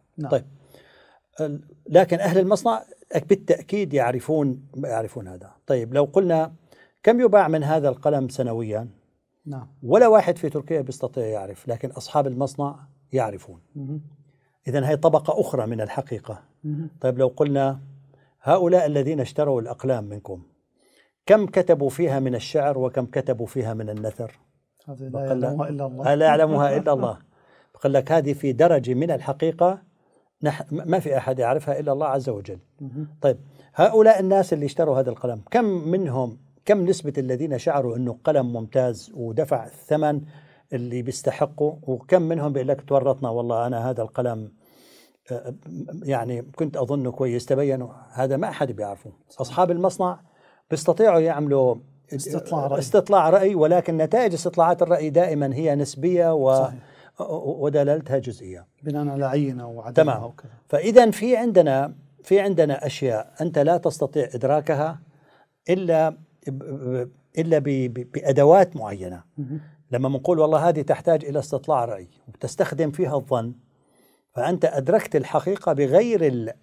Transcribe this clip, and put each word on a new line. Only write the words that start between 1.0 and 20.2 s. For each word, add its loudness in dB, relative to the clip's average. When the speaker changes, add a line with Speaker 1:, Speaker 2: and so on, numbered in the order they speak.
Speaker 2:
ال-، -6
لكن 4
أهل 0
المصنع 0
بالتأكيد -2
يعرفون، -2
يعرفون -8
هذا. -18
طيب، -2
لو 4
قلنا: 0
"كم 4
يباع 6
من 0
هذا 2
القلم 0
سنويًا؟" -6
Speaker 1:
نعم. -12
Speaker 2:
ولا 6
واحد 6
في -6
تركيا -4
بيستطيع -8
يعرف، -8
لكن -6
أصحاب -4
المصنع -6
يعرفون. -6
Speaker 1:
مهم. -10
Speaker 2:
إذن -2
هي 0
طبقة 2
أخرى -4
من -6
الحقيقة. -10
Speaker 1:
مهم. -8
Speaker 2:
طيب، 0
لو 4
قلنا: -2
"هؤلاء 4
الذين 0
اشتروا -2
الأقلام -4
منكم، -14